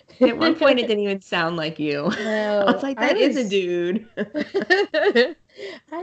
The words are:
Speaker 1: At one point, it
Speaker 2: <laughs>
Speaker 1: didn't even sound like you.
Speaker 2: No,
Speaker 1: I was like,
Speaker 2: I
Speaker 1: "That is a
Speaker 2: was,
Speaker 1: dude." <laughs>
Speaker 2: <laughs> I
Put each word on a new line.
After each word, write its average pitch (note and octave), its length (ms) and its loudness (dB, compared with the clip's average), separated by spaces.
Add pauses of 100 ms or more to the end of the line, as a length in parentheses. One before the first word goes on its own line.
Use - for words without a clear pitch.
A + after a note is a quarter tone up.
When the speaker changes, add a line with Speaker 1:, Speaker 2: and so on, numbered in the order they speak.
(200)
Speaker 1:
At A#3+ 180 4
one E4 160 2
point, C4+ 240 4
it A#3+ 40 0
Speaker 2:
<laughs> A#3 40 -2
Speaker 1:
didn't G#3+ 160 0
even G3 180 -2
sound E3+ 360 -2
like D#3 240 -6
you. D3 320 -2 (100)
Speaker 2:
No, G#3+ 460 0
Speaker 1:
I - 40 4
was G3 120 -2
like, C#4 160 -4
Speaker 2:
I B3 80 2
Speaker 1:
"That E4 80 2
is D4+ 200 2
a C4+ 40 -2
Speaker 2:
was, A3 80 -2
Speaker 1:
dude." F3+ 580 -2 (100)
<laughs> - 0 -
Speaker 2:
<laughs> D#4 1200 0 (560)
I D#4+ 100 -8